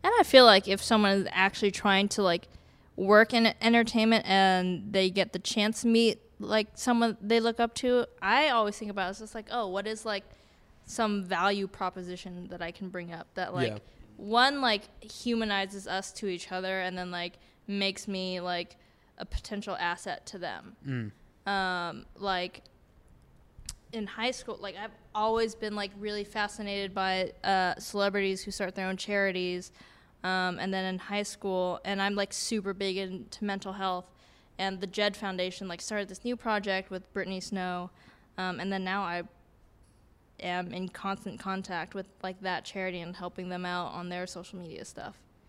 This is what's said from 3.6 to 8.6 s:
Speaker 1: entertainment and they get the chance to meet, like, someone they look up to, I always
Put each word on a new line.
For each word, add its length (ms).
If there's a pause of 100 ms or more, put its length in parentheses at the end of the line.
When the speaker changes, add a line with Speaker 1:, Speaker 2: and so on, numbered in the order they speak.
Speaker 1:
entertainment 680
and 680
they 160
get 240
the 60
chance 420
to 60
meet, 320 (200)
like, 360
someone 460
they 180
look 220
up 140
to, 300 (160)
I 280
always 280